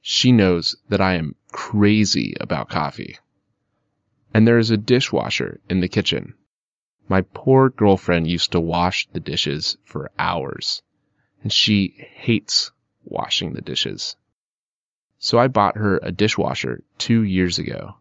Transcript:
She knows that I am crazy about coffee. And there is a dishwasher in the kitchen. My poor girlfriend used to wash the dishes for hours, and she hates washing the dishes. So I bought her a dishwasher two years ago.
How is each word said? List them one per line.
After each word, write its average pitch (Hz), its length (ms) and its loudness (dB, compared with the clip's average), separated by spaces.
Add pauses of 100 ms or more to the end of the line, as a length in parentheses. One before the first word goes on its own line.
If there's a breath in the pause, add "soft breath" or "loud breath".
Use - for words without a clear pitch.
She - 320 2
knows 92 440 4 (120)
that 98 140 0
I 92 140 2
am 80 180 -6 (180)
crazy 104 880 2
about - 300 -6
coffee. - 480 -6 (1120)
And 110 160 6
there 117 100 6
is 113 120 2
a 110 80 2
dishwasher - 920 -2
in 92 120 2
the 90 80 -2
kitchen. - 440 -4 (800)
My 95 100 2
poor 131 480 2
girlfriend 92 580 2
used 82 260 -2
to 90 80 2
wash 87 520 -2
the 82 80 -6
dishes - 640 -4
for - 340 -12
hours, - 640 -6 (600)
and 104 100 -4
she 101 420 2 (200)
hates - 560 -2 (340)
washing - 480 -6
the - 80 -10
dishes. - 560 -8 (1040)
So - 160 0
I 123 120 4
bought 104 280 0
her 104 240 0
a - 120 -8
dishwasher 71 720 -2 (120)
two 113 280 2
years 92 340 0
ago. - 420 -8